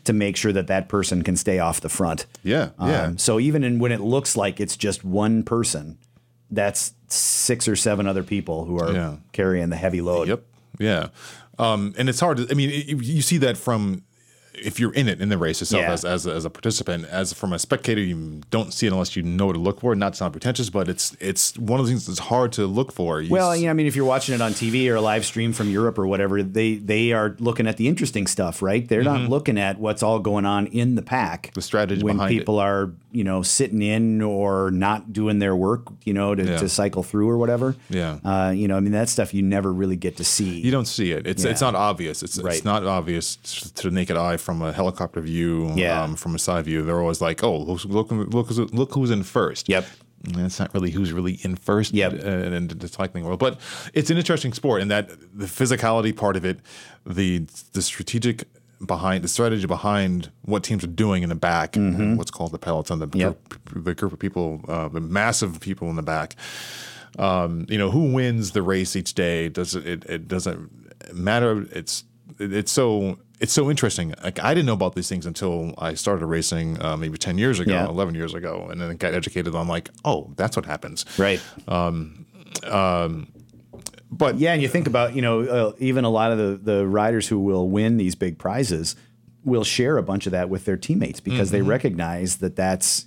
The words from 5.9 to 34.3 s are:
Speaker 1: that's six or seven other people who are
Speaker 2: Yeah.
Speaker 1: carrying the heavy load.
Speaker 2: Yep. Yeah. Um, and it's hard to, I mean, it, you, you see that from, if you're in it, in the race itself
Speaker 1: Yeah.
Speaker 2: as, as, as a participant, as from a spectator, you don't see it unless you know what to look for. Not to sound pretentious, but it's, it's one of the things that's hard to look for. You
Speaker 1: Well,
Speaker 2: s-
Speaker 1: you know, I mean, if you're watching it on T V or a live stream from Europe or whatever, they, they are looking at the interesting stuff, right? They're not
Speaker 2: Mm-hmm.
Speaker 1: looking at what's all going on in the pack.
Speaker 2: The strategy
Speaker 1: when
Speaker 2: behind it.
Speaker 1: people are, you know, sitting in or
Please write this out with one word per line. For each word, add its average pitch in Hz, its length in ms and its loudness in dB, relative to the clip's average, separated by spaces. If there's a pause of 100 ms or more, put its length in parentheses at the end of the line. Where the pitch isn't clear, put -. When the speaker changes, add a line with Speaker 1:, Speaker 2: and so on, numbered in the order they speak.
Speaker 1:
that's 101 420 0 (140)
six - 600 0
or 98 80 2
seven 104 280 2
other 95 180 0
people 85 420 -4
who 87 120 -2
are 85 140 2
Speaker 2:
Yeah. 82 240 -2 (160)
Speaker 1:
carrying 92 380 0
the 82 80 -4
heavy 87 240 0
load. 87 260 0
Speaker 2:
Yep. 120 160 -2 (340)
Yeah. 92 300 0 (500)
Um, 104 400 0
and 127 120 2
it's 123 100 -2
hard 165 180 2
to, 120 140 -2
I - 20 2
mean, 139 160 2
it, 143 160 -4
you, 147 140 -2
you 147 220 0
see 139 180 2
that 127 180 4
from, 104 460 0 (580)
if 104 160 -6
you're 120 160 2
in 135 140 2
it, 92 140 0
in 101 80 2
the 101 80 2
race 80 240 0
itself 92 220 2
Speaker 1:
Yeah. 87 100 2
Speaker 2:
as, 85 100 -2
as, 90 240 -2
as 80 160 -4
a 82 60 -6
participant, 87 560 -2
as 90 260 -4
from 95 220 -4
a 82 60 -2
spectator, 117 420 0
you 80 480 -4
don't 107 240 0
see 117 140 0
it 98 40 4
unless 92 240 0
you 90 80 -2
know 87 220 2
what 95 80 2
to 85 60 0
look 95 200 0
for. 120 160 2
Not 98 180 0
to - 40 -12
sound 87 160 -2
pretentious, 120 360 -2
but 92 200 0
it's, - 320 -4
it's - 360 -2
one 117 220 0
of 131 60 2
the 117 80 2
things 110 140 -4
that's 95 120 -6
hard 120 340 2
to 104 140 0
look 120 240 0
for. 82 300 0
You 80 80 -4
Speaker 1:
Well, 185 240 4
Speaker 2:
s- 170 60 0
Speaker 1:
you 170 80 0
know, 160 40 2
I - 20 2
mean, 156 140 2
if 135 80 0
you're 139 100 2
watching 131 300 2
it 117 60 0
on 113 120 0
T 113 160 -2
V 127 200 2
or 113 60 4
a 107 60 4
live 110 220 2
stream 113 300 0
from 104 160 0
Europe 110 280 2
or 95 100 0
whatever, 98 360 2
they, 110 320 2
they 107 380 2
are 107 260 0
looking 117 280 2
at 110 100 -2
the 113 100 2
interesting 104 400 0
stuff, 90 340 -2
right? 104 240 2
They're 117 180 2
not 139 180 2
Speaker 2:
Mm-hmm. 117 100 0
Speaker 1:
looking 139 260 2
at 98 220 0
what's 107 240 0
all 110 160 4
going 101 260 0
on 101 220 2
in 120 280 2
the 107 80 -2
pack. 95 500 -2
Speaker 2:
The - 80 -6
strategy 101 420 0
Speaker 1:
when 104 140 2
Speaker 2:
behind 98 180 2
it. 110 40 2
Speaker 1:
people 107 200 2
are, 98 320 2 (220)
you 117 100 0
know, 95 200 0
sitting 107 380 2
in 110 400 2
or 98 500 2